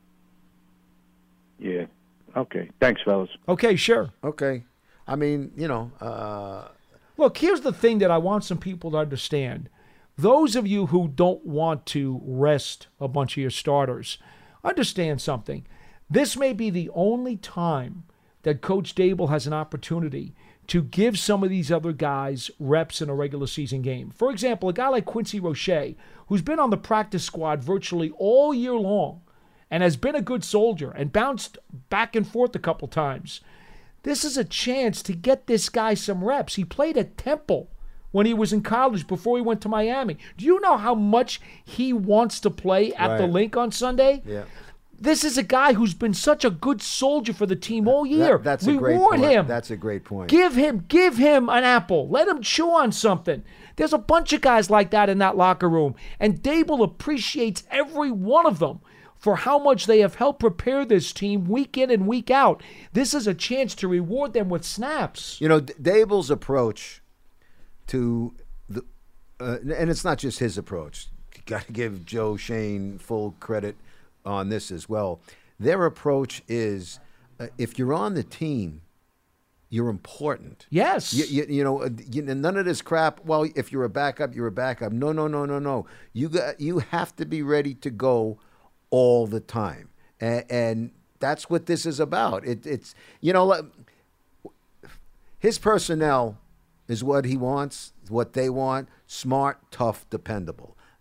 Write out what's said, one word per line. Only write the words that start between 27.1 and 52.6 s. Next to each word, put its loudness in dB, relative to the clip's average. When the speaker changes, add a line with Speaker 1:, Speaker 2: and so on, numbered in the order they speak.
Speaker 2:
squad -4
virtually -4
all 4
year -2
long -2
and 0
has 4
been 0
a 0
good -4
soldier 0
and -6
bounced -2
back -2
and 0
forth 0
a -4
couple -4
times. -6
This -2
is -4
a 0
chance -2
to -6
get 0
this 2
guy 0
some -4
reps. -2
He -2
played 0
at -4
Temple -2
when 4
he 2
was 0
in 2
college 0
before -2
he 0
went 0
to -6
Miami. -2
Do -8
you 4
know 4
how 0
much 2
he -2
wants 2
to 2
play 2
at 2
the 4
Speaker 3:
Right. 2
Speaker 2:
Link 2
on 0
Sunday? 2
Speaker 3:
Yeah. -6
Speaker 2:
This 2
is 0
a 2
guy 6
who's 2
been -2
such 2
a 6
good -2
soldier 0
for 0
the 0
team -2
all 4
Speaker 3:
That, -2
Speaker 2:
year. 4
Speaker 3:
that's 0
a 4
great 4
Speaker 2:
Reward 6
Speaker 3:
point. 6
Speaker 2:
him. 6
Speaker 3:
That's -4
a -6
great -4
point. -8
Speaker 2:
Give 6
him, 2
give 6
him 6
an 4
apple. 4
Let 4
him 0
chew 2